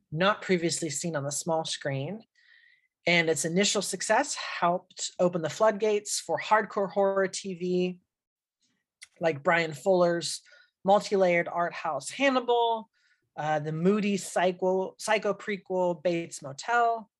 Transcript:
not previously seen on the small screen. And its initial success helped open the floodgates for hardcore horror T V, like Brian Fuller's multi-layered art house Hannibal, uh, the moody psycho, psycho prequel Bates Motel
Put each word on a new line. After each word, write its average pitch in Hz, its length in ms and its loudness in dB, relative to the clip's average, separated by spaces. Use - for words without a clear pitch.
not 190 320 0
previously 170 480 0
seen 165 240 -6
on 139 80 -2
the 143 80 -4
small 160 340 -2
screen. 143 540 -6
And 170 240 2
its 160 160 0
initial 190 360 2
success 220 540 0
helped - 800 -4
open 180 240 2
the 156 80 -4
floodgates 214 720 0
for 156 180 -4
hardcore 208 540 0
horror 196 380 2
T 190 240 -8
V, 180 440 -2
like 156 240 0
Brian 170 260 2
Fuller's 170 680 2
multi-layered 185 640 4
art 170 240 -2
house 151 380 -6
Hannibal, 240 800 2
uh, 151 220 0
the 151 120 -6
moody 196 460 2
psycho, 185 800 0
psycho 214 360 0
prequel 185 680 -4
Bates 170 380 -4
Motel 226 680 -2